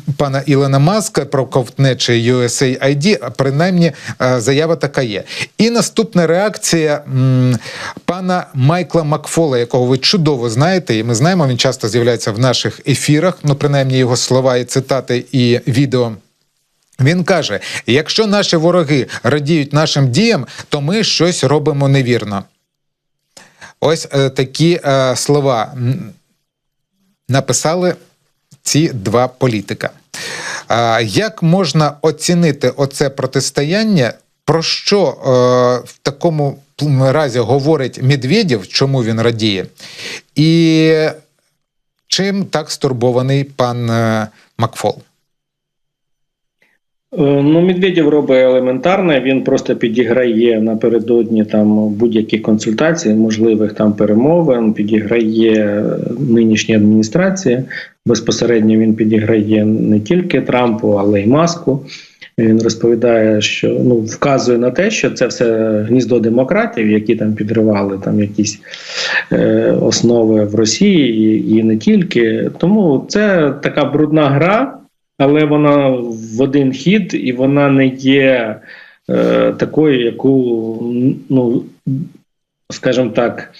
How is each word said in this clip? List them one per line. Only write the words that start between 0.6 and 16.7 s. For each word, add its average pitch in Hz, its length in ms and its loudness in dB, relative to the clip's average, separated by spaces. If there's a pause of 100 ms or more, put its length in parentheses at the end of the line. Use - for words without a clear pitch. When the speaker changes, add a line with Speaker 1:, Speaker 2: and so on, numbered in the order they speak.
Speaker 1:
Маска 175 460 0
проковтне, 131 720 -2
чи - 160 -2
U 120 240 2
S 123 260 -2
A 127 240 0
I 143 100 2
D, 175 260 0
а 120 80 -8
принаймні, 160 640 0 (300)
е, 127 180 0
заява 143 360 0
така 139 260 -4
є. 104 200 -6 (360)
І 220 120 2
наступна 220 560 0
реакція, 165 800 0
м, 127 520 2 (460)
пана 180 500 -4
Майкла 160 500 0
Макфола, 151 540 0
якого 123 280 0
ви 127 120 2
чудово 143 520 0
знаєте, 147 460 0
і 110 80 -2
ми 120 100 -2
знаємо, 160 320 2
він 123 120 -2
часто 123 300 -2
з'являється 117 440 0
в 101 60 -6
наших 120 500 -2
ефірах, 151 540 0
ну, 147 120 0
принаймні, 135 440 0
його 123 180 2
слова 127 400 0
і 123 80 -2
цитати, 127 680 -4
і 120 340 2
відео. 123 460 0 (880)